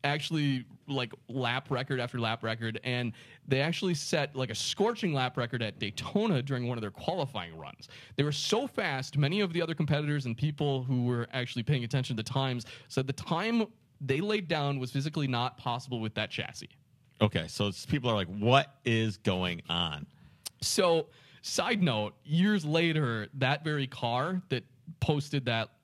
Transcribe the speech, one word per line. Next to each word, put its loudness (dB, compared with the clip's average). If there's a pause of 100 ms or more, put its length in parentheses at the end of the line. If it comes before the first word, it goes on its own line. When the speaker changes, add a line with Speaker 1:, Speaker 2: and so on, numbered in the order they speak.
Speaker 1:
actually, 0 (220)
like, -2 (160)
lap 0
record 0
after -4
lap 0
record, -4
and -2 (360)
they 4
actually 0
set, -2
like, -2
a -4
scorching 0
lap 0
record -2
at -4
Daytona 0
during -2
one -2
of -6
their -6
qualifying -4
runs. -14 (280)
They 2
were 2
so 0
fast, -2
many 4
of 0
the 2
other -2
competitors 0
and -2
people 0
who 2
were 2
actually -4
paying 2
attention 0
to -2
the -4
times 0 (220)
said -2
the -4
time 0 (340)
they 0
laid 0
down 0
was -4
physically -2
not 0
possible -4
with -4
that -2
chassis. -10 (520)
Speaker 2:
Okay, 4
so 0
it's, -6
people 2
are 4
like, 0
"What 4 (100)
is 2
going 0
on?" 0 (560)
Speaker 1:
So, 4 (360)
side 0
note, 2 (100)
years 4
later, 2
that 0
very -2
car -2
that -2 (360)
posted 2
that 0 (140)